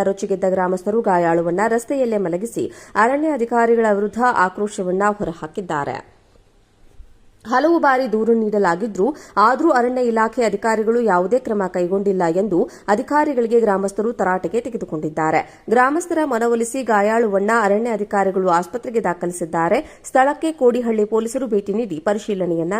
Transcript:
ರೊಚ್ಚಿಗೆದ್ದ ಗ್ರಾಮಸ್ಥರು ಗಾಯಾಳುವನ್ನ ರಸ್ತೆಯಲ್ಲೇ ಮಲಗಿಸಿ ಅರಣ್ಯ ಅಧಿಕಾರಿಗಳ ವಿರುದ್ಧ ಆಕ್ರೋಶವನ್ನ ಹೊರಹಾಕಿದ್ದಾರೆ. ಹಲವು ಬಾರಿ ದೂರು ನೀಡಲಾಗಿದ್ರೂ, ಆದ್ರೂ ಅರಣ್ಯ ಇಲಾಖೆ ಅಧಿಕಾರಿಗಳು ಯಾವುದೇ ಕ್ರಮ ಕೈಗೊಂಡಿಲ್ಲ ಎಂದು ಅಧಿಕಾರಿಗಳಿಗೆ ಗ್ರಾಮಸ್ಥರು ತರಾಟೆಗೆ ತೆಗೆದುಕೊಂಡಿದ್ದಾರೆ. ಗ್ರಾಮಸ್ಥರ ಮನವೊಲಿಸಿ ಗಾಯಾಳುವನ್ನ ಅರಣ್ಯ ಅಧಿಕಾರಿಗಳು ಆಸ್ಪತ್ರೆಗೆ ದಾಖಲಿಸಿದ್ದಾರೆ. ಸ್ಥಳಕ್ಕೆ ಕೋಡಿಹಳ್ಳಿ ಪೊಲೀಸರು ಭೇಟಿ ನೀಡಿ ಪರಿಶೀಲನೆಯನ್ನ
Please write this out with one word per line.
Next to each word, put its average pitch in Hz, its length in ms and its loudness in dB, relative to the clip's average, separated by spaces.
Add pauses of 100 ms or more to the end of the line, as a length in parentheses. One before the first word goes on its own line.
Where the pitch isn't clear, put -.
ರೊಚ್ಚಿಗೆದ್ದ 196 480 -2
ಗ್ರಾಮಸ್ಥರು 185 500 0
ಗಾಯಾಳುವನ್ನ 175 680 2
ರಸ್ತೆಯಲ್ಲೇ 233 500 0
ಮಲಗಿಸಿ 180 540 -4 (220)
ಅರಣ್ಯ 269 340 2
ಅಧಿಕಾರಿಗಳ 233 680 2
ವಿರುದ್ಧ 202 360 -2
ಆಕ್ರೋಶವನ್ನ 185 720 -2 (160)
ಹೊರಹಾಕಿದ್ದಾರೆ. 160 1000 -8 (1300)
ಹಲವು 285 320 2
ಬಾರಿ 262 340 0
ದೂರು 220 220 2
ನೀಡಲಾಗಿದ್ರೂ, 208 800 0 (220)
ಆದ್ರೂ 254 340 4
ಅರಣ್ಯ 254 320 2
ಇಲಾಖೆ 226 420 0
ಅಧಿಕಾರಿಗಳು 220 560 0
ಯಾವುದೇ 190 380 2
ಕ್ರಮ 214 280 -2
ಕೈಗೊಂಡಿಲ್ಲ 185 640 0
ಎಂದು 185 400 0 (200)
ಅಧಿಕಾರಿಗಳಿಗೆ 240 720 2
ಗ್ರಾಮಸ್ಥರು 202 520 0
ತರಾಟೆಗೆ 185 480 -2
ತೆಗೆದುಕೊಂಡಿದ್ದಾರೆ. 160 1080 -4
ಗ್ರಾಮಸ್ಥರ 302 540 0
ಮನವೊಲಿಸಿ 233 580 -2
ಗಾಯಾಳುವನ್ನ 214 680 2 (100)
ಅರಣ್ಯ 214 300 2
ಅಧಿಕಾರಿಗಳು 196 580 0
ಆಸ್ಪತ್ರೆಗೆ 220 520 -2
ದಾಖಲಿಸಿದ್ದಾರೆ. 175 1040 -2
ಸ್ಥಳಕ್ಕೆ 285 480 0
ಕೋಡಿಹಳ್ಳಿ 233 520 2
ಪೊಲೀಸರು 226 420 -2
ಭೇಟಿ 202 260 -2
ನೀಡಿ 196 260 -4
ಪರಿಶೀಲನೆಯನ್ನ 185 800 -2